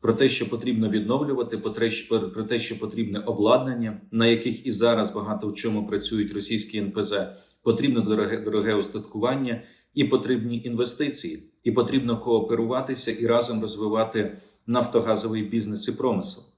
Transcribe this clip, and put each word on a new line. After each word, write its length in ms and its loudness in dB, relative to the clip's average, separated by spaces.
Про 120 4
те, 160 6
що 220 0
потрібно 380 0
відновлювати, 680 0
про 120 -4
те, 200 0
що, 400 -2
про 140 -6
те, 140 -2
що 200 -6
потрібне 400 -4
обладнання, 800 2
на 160 4
яких 400 2
і 40 -2
зараз 440 2
багато 340 -4
в 60 -6
чому 320 -2
працюють 460 -2
російські 460 -4
Н 140 -4
П 100 -2
З, 240 -2
потрібно 380 2
дороге, 360 2
дороге 380 0
устаткування 880 -2
і 100 4
потрібні 600 0
інвестиції, 760 -2
і 80 2
потрібно 480 2
кооперуватися 920 0
і 140 -2
разом 360 2
розвивати 720 0
нафтогазовий 760 2
бізнес 460 -2
і 40 -2
промисел. 500 -2